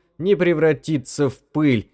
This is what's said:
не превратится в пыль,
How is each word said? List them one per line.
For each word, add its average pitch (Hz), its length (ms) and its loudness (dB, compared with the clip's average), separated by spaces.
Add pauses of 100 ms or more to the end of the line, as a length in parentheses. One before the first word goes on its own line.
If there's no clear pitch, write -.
(180)
не 185 180 0
превратится 156 920 0
в 117 100 -12
пыль, 143 560 -2